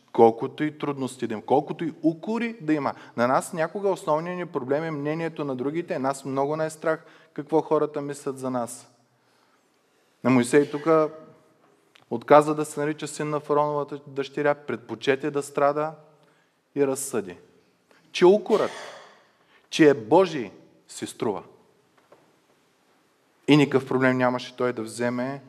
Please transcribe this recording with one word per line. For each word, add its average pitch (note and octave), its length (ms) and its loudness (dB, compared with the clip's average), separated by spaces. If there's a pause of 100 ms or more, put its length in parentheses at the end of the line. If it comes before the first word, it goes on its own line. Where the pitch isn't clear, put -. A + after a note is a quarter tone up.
(120)
колкото A#2+ 520 4
и D3+ 140 -4
трудности C3+ 500 -6
да A2 60 -8
има, G#2 100 -8
колкото D3+ 400 -2
и D3+ 100 -6 (100)
укори A3 580 -2
да D3+ 120 -2
има, C3+ 200 -2 (240)
на A#2+ 100 2
нас D3+ 260 -2
някога F3+ 360 -4
основният E3+ 480 -4
ни F3 80 -8
проблем C#3+ 380 -4
е E3 80 -6
мнението D#3 540 -6
на C#3 100 -6
другите, D3+ 440 -6
нас C3+ 260 -4
много C#3 300 -2
най-страх D#3 500 -4 (280)
какво D3+ 280 0
хората D3+ 400 0
мислят C#3+ 380 -8
за C3 100 -6
нас. B2 420 -6 (1300)
На B2+ 60 2
Моисей C3 420 4
тук D3 160 -6 (1200)
отказа D3 460 4
да D3+ 100 -4
се D3 140 -10
нарича D3+ 280 -4
син D3+ 220 -8
на D3+ 100 -4
фараоновата D3 680 -2
дъщеря, C#3 460 -2
предпочете C3+ 800 -4
да C#3+ 120 -4
страда D3+ 500 0 (840)
и C#3 120 2
разсъди, A2 500 -6 (720)
че - 140 4
укорът, G3 460 4 (1000)
че D#3 200 6
е C#3 40 8
Божий, C3+ 580 2 (360)
си - 200 -10
струва. G2 360 -6 (2000)
И D3 100 8
никакъв C3+ 300 2
проблем B2+ 300 2
нямаше B2 380 -2
той B2 180 -2
да A#2 80 -8
вземе A#2+ 680 -6